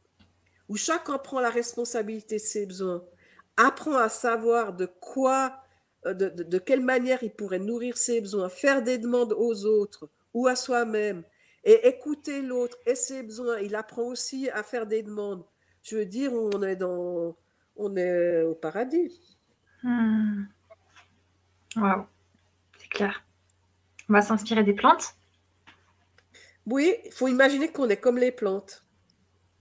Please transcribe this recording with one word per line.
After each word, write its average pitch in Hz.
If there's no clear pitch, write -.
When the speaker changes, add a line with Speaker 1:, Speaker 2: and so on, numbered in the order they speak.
Speaker 1:
où 208
chacun 320
prend 269
la 233
responsabilité 226
de 208
ses 208
besoins, 180
apprend 277
à 226
savoir 233
de 180
quoi, 262
euh, 190
de, 190
de, 175
de 170
quelle 262
manière 254
il 214
pourrait 185
nourrir 233
ses 233
besoins, 196
faire 277
des 247
demandes 240
aux 220
autres 202
ou 247
à 254
soi-même, 214
et 226
écouter 277
l'autre 247
et 247
ses 262
besoins, 226
il 202
apprend 220
aussi 254
à 208
faire 226
des 220
demandes. 202
Je -
veux 208
dire, 254
on 208
est 190
dans, 175
on 202
est 175
au 165
paradis. 254
Speaker 2:
Hmm. 220
Waouh, 196
c'est -
clair. -
On 214
va 208
s'inspirer 214
des 202
plantes. 302
Speaker 1:
Oui, 277
il -
faut 262
imaginer 269
qu'on 269
est 202
comme 247
les 254
plantes. 202